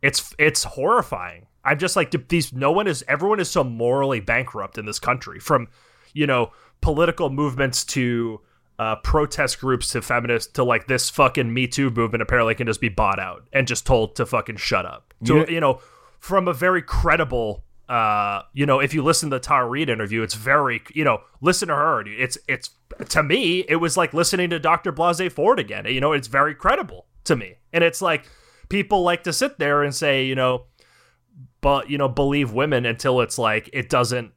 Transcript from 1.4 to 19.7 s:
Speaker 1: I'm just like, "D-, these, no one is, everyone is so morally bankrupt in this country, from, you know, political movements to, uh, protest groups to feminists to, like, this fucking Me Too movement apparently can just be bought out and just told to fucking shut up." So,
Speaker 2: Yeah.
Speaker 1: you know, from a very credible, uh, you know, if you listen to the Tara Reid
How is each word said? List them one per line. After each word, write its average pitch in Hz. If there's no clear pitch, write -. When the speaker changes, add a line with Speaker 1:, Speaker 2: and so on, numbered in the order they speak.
Speaker 1:
I'm 143
just 175
like, 170
"D-, 151
these, 170
no 135
one 202
is, 151
everyone 185
is 175
so 165
morally 123
bankrupt 113
in 107
this 104
country, 127
from, 127
you 147
know, 123
political 165
movements 135
to, 117
uh, 110
protest 151
groups 127
to 120
feminists 117
to, 135
like, 117
this 127
fucking 127
Me 127
Too 135
movement 113
apparently 117
can 120
just 110
be 117
bought 98
out 92
and 135
just 123
told 113
to 123
fucking 110
shut 95
up." 65
So, 151
Speaker 2:
Yeah. 160
Speaker 1:
you 165
know, 135
from 185
a 175
very 175
credible, 127
uh, 104
you 139
know, 135
if 139
you 156
listen 156
to 135
the 127
Tara 131
Reid 139